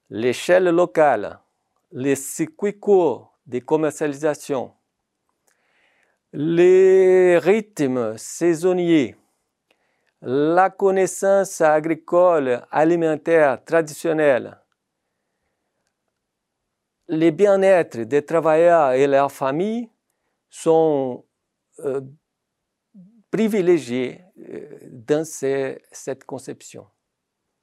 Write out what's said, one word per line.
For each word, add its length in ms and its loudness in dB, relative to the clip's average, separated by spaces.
l'échelle 640 0
locale, 680 0
les 240 -4
circuits 640 -8
courts 680 0
de 140 -8
commercialisation, 1120 -6
les 1080 4
rythmes 800 -2
saisonniers, 960 0
la 480 0
connaissance 880 0
agricole, 1120 0
alimentaire, 920 0
traditionnelle, 920 -2
le 220 0
bien-être 680 2
des 260 -2
travailleurs 680 2
et 140 2
leurs 260 0
familles 580 -6
sont, 760 -2
euh, 200 -6
privilégiés, 920 -2
euh, 140 -16
dans 340 -4
ces, 560 -8
cette 340 -14
conception. 600 -18